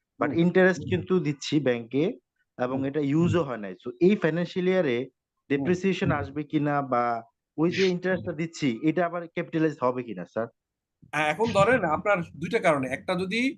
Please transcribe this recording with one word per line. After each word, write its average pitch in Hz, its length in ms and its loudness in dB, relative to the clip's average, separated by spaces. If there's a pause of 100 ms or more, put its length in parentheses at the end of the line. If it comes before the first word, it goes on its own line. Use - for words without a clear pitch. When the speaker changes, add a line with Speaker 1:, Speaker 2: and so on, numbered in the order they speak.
(200)
Speaker 1:
But 120 100 0
Speaker 2:
হুম। 160 140 0
Speaker 1:
ইন্টারেস্ট 180 380 4 (100)
কিন্তু 180 220 -2 (120)
দিচ্ছি - 280 -4 (120)
ব্যাংকে, 120 380 0 (540)
এবং 127 200 -2
Speaker 2:
হুম। 135 100 -2
Speaker 1:
এটা 147 120 -4 (120)
ইউজও 170 360 2
হয় 113 160 -8
নাই। 95 180 -10
So, 123 60 -10 (180)
এই 208 160 6
ফাইন্যান্সিয়াল 175 460 0
ইয়ারে 170 300 2
Speaker 2:
হুম। 135 120 -6 (400)
Speaker 1:
ডেপ্রিসিয়েশন 175 600 0 (100)
আসবে 143 300 -6
কিনা, 147 240 0 (180)
বা 120 120 2 (540)
ওই 160 180 2
যে 190 80 2 (100)
ইন্টারেস্টটা 175 460 -2
দিচ্ছি, 160 280 -2 (200)
এটা 156 200 2
আবার 170 140 -6 (120)
ক্যাপিটালাইজ 160 500 -2
হবে 123 240 0
কিনা, 90 160 -10 (100)
স্যার? 117 140 -4 (640)
Speaker 2:
হ্যাঁ, 151 220 0
এখন 220 140 0 (100)
ধরেন 226 220 4 (160)
আপনার 202 220 2 (220)
দুইটা 208 260 -2
কারণে। 139 200 2 (100)
একটা - 160 -4 (100)
যদি 196 180 -2 (180)